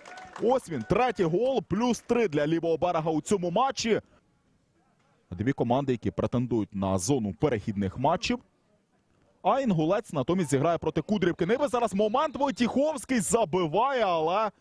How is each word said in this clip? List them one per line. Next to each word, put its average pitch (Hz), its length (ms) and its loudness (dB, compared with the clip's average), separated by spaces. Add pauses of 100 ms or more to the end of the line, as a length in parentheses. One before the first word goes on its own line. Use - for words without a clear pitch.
(420)
ось 240 280 0
він, 127 120 -6
третій 233 420 0
гол, 214 380 0
плюс 226 380 -2
три 240 280 2
для 147 180 0
лівого 165 300 0
берега 170 340 0
у 156 100 0
цьому 180 300 -2
матчі. 226 500 0 (1300)
Дві 107 220 -2
команди, 131 400 0
які 110 180 -2
претендують 113 640 -2
на 95 240 0
зону 107 420 0
перехідних 104 580 0
матчів. 170 400 0 (1040)
А 233 180 2
Інгулець 190 520 0
натомість 170 380 0
зіграє 151 280 2
проти 160 240 -2
Кудрівки 180 440 0
Ниви. 262 220 2
Зараз 233 260 -2
момент, 226 420 0
Войтіховський 262 840 0
забиває, 208 840 0
але 180 460 0 (100)